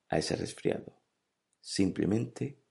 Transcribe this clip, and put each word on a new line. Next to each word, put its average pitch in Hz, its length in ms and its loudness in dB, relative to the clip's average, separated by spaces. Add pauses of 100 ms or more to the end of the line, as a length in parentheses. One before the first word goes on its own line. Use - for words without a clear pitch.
a - 80 2
ese - 180 2
resfriado. - 640 -2 (640)
Simplemente 110 1120 0